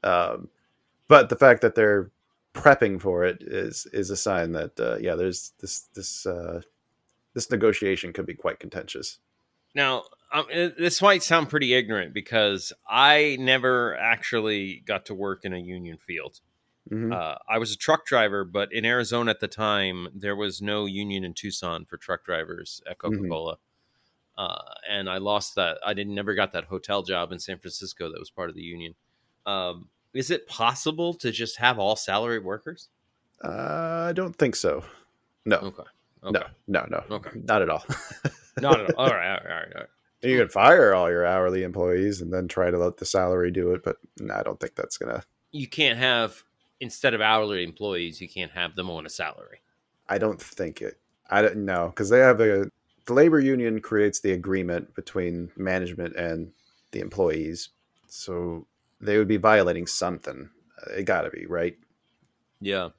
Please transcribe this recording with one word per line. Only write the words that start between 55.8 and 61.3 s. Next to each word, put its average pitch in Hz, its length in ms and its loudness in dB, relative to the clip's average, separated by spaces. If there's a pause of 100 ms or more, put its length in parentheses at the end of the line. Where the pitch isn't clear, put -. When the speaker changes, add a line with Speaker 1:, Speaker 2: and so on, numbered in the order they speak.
Speaker 1:
and 85 360 -6 (400)
the - 100 -8
employees, 82 680 -2 (380)
so 87 580 -8 (360)
they 104 160 0
would 104 100 4
be 104 100 2
violating 90 500 4
something. 76 600 -6 (480)
It 101 60 -6
gotta 90 260 0
be, - 160 -12